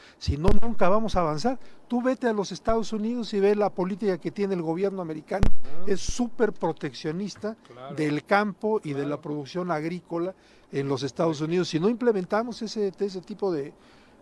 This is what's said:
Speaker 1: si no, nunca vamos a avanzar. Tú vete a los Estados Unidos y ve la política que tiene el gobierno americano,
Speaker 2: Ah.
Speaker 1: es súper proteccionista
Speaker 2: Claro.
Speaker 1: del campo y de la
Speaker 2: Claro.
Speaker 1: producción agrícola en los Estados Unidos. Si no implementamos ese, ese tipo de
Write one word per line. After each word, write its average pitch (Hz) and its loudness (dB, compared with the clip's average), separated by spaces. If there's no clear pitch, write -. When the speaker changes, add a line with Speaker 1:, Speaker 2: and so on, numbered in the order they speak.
Speaker 1:
si - -4
no, 160 2
nunca 214 8
vamos 208 2
a 185 2
avanzar. 165 -2
Tú 240 -2
vete 254 -2
a 226 0
los 202 -4
Estados 226 -2
Unidos 226 -6
y 202 -2
ve 202 2
la 208 0
política 185 -4
que 175 -8
tiene 196 -4
el 175 -6
gobierno 185 -4
americano, 160 0
Speaker 2:
Ah. - 4
Speaker 1:
es 190 4
súper 233 -2
proteccionista 170 -8
Speaker 2:
Claro. 127 -18
Speaker 1:
del 147 -4
campo 214 -2
y 151 -8
de 139 -6
la 143 -6
Speaker 2:
Claro. 147 -8
Speaker 1:
producción 151 -8
agrícola 170 -6
en 139 -6
los 135 -4
Estados 156 -4
Unidos. 165 -4
Si 151 -4
no 180 0
implementamos 226 -4
ese, 208 -6
ese 196 -8
tipo 196 -6
de 151 -6